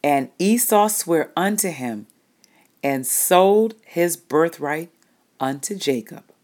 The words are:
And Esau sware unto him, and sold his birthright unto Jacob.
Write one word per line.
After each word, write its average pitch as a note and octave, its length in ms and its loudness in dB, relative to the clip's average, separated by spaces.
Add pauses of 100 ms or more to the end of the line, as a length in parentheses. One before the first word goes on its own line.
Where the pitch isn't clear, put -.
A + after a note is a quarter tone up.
And C#3 340 2
Esau G#3+ 480 4
sware E3+ 500 -2
unto G3+ 340 -2
him, A#2+ 360 -8 (760)
and C3+ 240 -2
sold G3+ 720 2 (100)
his E3+ 320 -2
birthright D#3 760 -4 (480)
unto C#3 340 -6
Jacob. C3+ 500 -6 (200)